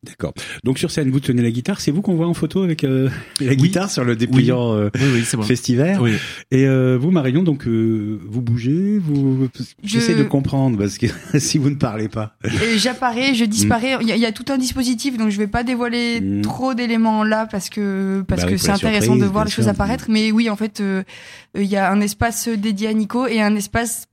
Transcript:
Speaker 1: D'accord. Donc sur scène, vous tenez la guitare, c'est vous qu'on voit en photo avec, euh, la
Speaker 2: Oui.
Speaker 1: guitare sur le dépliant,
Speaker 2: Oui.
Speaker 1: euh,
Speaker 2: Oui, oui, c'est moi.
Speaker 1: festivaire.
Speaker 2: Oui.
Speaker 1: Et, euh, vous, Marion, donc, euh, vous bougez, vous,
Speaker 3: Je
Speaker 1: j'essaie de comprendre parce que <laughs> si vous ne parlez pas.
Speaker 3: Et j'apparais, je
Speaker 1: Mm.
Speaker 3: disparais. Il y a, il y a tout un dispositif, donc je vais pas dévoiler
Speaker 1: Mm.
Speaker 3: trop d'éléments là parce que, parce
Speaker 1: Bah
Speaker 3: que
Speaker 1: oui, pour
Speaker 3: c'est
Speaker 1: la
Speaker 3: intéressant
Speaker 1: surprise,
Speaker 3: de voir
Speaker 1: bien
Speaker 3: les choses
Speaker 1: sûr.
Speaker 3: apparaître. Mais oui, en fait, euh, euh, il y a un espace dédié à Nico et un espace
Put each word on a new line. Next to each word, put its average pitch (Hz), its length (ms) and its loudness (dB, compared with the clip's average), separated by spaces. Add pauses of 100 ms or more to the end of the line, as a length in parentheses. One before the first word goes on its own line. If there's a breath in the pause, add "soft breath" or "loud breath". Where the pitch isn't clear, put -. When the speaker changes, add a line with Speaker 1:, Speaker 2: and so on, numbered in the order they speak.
Speaker 1:
D'accord. - 300 -8 (300 loud breath)
Donc 131 160 0
sur 170 100 -2
scène, 131 220 0
vous 131 80 2
tenez 123 240 0
la 117 80 2
guitare, 123 280 -4
c'est - 120 -2
vous 165 100 0
qu'on 190 140 0
voit 165 120 2
en 175 60 2
photo 175 300 -2
avec, 165 200 -2
euh, 131 240 2 (320 loud breath)
la 131 120 0
Speaker 2:
Oui. 139 40 4
Speaker 1:
guitare 180 360 2
sur 135 120 -2
le 120 120 2
dépliant, 120 580 2
Speaker 2:
Oui. 104 120 2
Speaker 1:
euh, 104 100 2
Speaker 2:
Oui, - 60 0 (120)
oui, 117 100 2
c'est 120 140 -2
moi. 110 80 -2
Speaker 1:
festivaire. 127 560 2
Speaker 2:
Oui. 117 120 4 (360 loud breath)
Speaker 1:
Et, 135 160 4
euh, 131 340 4
vous, 151 120 2
Marion, 151 320 2
donc, 151 240 0
euh, 113 600 0
vous 107 140 -6
bougez, 135 560 0
vous, 139 580 0
Speaker 3:
Je - 80 -10 (200)
Speaker 1:
j'essaie 220 320 0
de 147 80 4
comprendre 135 560 0
parce 101 180 0
que - 80 -2
<laughs> - 320 -2
si 147 220 0
vous 135 100 2
ne 143 60 -4
parlez 110 340 -2
pas. 107 340 -8
Speaker 3:
Et 214 360 0
j'apparais, 247 560 0
je 226 80 2
Speaker 1:
Mm. 226 40 2
Speaker 3:
disparais. 226 540 0
Il 226 60 0
y 226 40 2
a, 185 40 0
il 226 80 2
y - 20 2
a 226 60 0
tout 233 200 -10
un 269 60 0
dispositif, 254 600 -2
donc 220 100 2
je 202 80 -2
vais 214 80 0
pas 226 180 -2
dévoiler 240 560 -2
Speaker 1:
Mm. 196 220 -2
Speaker 3:
trop 247 320 -2
d'éléments 226 500 0
là 214 220 0
parce 208 240 -6
que, 196 580 -2
parce 180 140 0
Speaker 1:
Bah 175 60 0
Speaker 3:
que 190 60 2
Speaker 1:
oui, 196 40 0
pour 175 60 -2
Speaker 3:
c'est - 60 0
Speaker 1:
la 202 80 2
Speaker 3:
intéressant 208 240 0 (120)
Speaker 1:
surprise, - 80 4
Speaker 3:
de 202 60 2
voir 202 160 0
Speaker 1:
bien 214 60 -2
Speaker 3:
les 196 60 -6
choses 214 100 2
Speaker 1:
sûr. 208 60 2
Speaker 3:
apparaître. 202 380 -2
Mais 220 220 2
oui, 226 180 2
en 208 60 -2
fait, 214 260 -6
euh, 196 220 -2 (520 loud breath)
euh, 202 60 -2
il 196 80 0
y 202 80 0
a 190 140 2
un 202 100 4
espace 220 460 -2
dédié 220 400 -2
à 220 80 -2
Nico 220 320 0
et 226 120 0
un 208 160 2
espace 226 580 -4